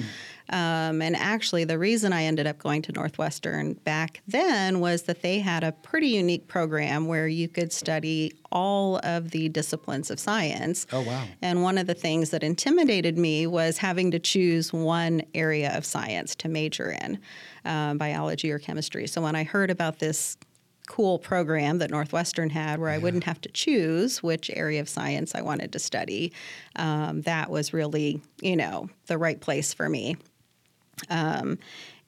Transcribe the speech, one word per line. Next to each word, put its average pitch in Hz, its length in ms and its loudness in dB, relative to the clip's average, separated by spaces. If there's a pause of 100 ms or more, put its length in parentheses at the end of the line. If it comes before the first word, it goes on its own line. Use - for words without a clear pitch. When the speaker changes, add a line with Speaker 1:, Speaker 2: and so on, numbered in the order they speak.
(520)
Speaker 1:
Um, 160 500 2
and 160 120 2
actually, 180 500 0
the 160 140 0
reason 208 340 4
I 165 120 4
ended 156 220 2
up 147 120 -2
going 151 240 0
to - 100 -8
Northwestern 151 800 -2
back 156 520 -4
then 202 540 2
was 175 220 2
that 170 200 -2
they 185 160 2
had 175 240 2
a 160 100 0
pretty 320 360 0
unique 180 400 2
program 156 600 0
where 160 200 2
you 165 180 0
could 170 280 -2
study 156 580 -2 (180)
all 190 540 2
of 170 280 -2
the 160 180 0
disciplines 147 600 -4
of 143 80 -4
science. 180 760 -2
Speaker 2:
Oh, 131 100 0
wow. 123 220 -4 (180)
Speaker 1:
And 175 200 2
one 185 140 4
of 180 100 0
the 175 80 0
things 160 360 0
that 160 120 -2
intimidated 180 760 4
me 160 280 4
was 165 320 2
having 185 340 2
to 170 60 2
choose 170 540 2
one 165 500 2 (120)
area 156 420 0
of 160 80 -4
science - 520 -4
to - 120 -6
major 156 540 -2
in, - 160 -6 (480)
uh, 151 280 0
biology 156 560 -2
or 147 80 -2
chemistry. 151 480 -6
So - 140 -4
when 160 160 0
I 156 80 2
heard 190 260 2
about 170 280 0
this - 400 -2 (500)
cool 185 320 2
program 160 580 2
that 160 140 0
Northwestern 165 580 0
had 156 300 -2
where 160 100 -2
I 151 60 0
Speaker 2:
Yeah. 156 80 -2
Speaker 1:
wouldn't 175 180 2
have 165 200 -4
to - 80 -12
choose 196 760 2
which 165 280 0
area 156 280 -2
of 143 80 -6
science 143 480 -4
I - 60 -4
wanted - 320 -4
to - 40 -4
study, - 540 -4 (420)
um, 156 480 -2
that 160 260 0
was 151 240 -2
really, 151 480 0 (220)
you 185 140 2
know, 95 340 -2 (160)
the 170 100 -2
right 160 240 0
place 151 320 0
for 156 160 -2
me. 139 280 -2 (920)
Um, 156 500 0 (500)